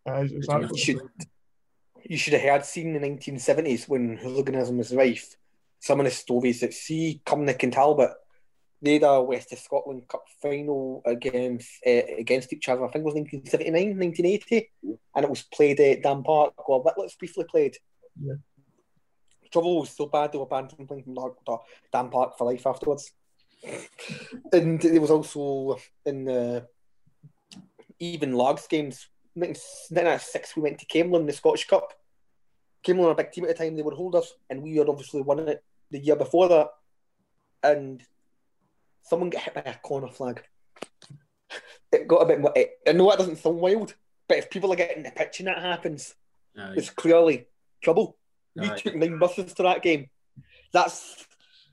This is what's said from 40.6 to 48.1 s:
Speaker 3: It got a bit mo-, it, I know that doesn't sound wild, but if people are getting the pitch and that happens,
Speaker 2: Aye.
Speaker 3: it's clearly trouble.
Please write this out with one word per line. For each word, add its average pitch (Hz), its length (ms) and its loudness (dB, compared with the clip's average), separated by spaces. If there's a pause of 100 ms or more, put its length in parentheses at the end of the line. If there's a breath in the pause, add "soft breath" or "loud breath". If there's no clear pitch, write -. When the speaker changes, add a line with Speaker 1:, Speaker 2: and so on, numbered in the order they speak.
Speaker 3:
It - 160 2
got 165 160 6
a - 40 6
bit 147 140 4
mo-, 147 140 2
it, - 320 2
I 151 60 6
know 185 180 6
that 196 80 4
doesn't 180 200 -2
sound 165 200 -2
wild, 190 380 -2 (320)
but 156 100 4
if - 120 -6
people 190 220 -2
are 180 40 0
getting 170 260 -4
the 127 80 -16
pitch - 300 -6
and 185 80 -8
that 180 100 -4
happens, 170 560 -8 (420)
Speaker 2:
Aye. 98 200 -14
Speaker 3:
it's 147 140 -4
clearly 165 580 4 (340)
trouble. 170 340 2 (380)